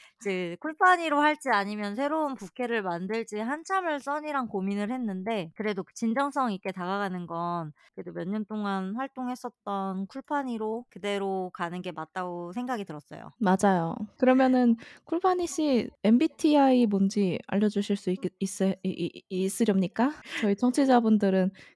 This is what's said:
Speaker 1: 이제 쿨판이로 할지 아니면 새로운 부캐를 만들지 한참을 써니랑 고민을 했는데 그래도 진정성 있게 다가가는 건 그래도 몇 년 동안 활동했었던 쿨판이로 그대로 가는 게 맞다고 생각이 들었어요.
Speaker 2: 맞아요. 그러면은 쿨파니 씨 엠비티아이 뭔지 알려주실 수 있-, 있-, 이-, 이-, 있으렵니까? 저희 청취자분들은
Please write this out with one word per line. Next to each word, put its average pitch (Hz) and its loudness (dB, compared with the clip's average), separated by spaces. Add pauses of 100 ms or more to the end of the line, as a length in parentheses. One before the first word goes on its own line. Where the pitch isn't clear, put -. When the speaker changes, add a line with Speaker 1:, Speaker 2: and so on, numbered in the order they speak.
(220)
Speaker 1:
이제 180 -4
쿨판이로 320 2
할지 294 2
아니면 202 0
새로운 285 -2
부캐를 233 -4
만들지 190 -4
한참을 311 -2
써니랑 285 -4
고민을 202 -4
했는데 202 -4
그래도 202 -4 (100)
진정성 262 -2
있게 190 -8
다가가는 185 -4
건 170 -6 (240)
그래도 175 -12
몇 170 -6
년 208 -4
동안 202 -4
활동했었던 214 -6
쿨판이로 247 -6
그대로 190 -4
가는 180 -6
게 185 -8
맞다고 175 -8
생각이 247 -4
들었어요. - -12
Speaker 2:
맞아요. 185 2 (220)
그러면은 254 6 (300)
쿨파니 359 0
씨 277 0 (140)
엠비티아이 269 6
뭔지 196 2
알려주실 202 0
수 185 -2
있-, 185 -2 (200)
있-, 190 -4
이-, 190 2
이-, - -4
있으렵니까? 196 2 (300)
저희 202 2
청취자분들은 220 4 (240)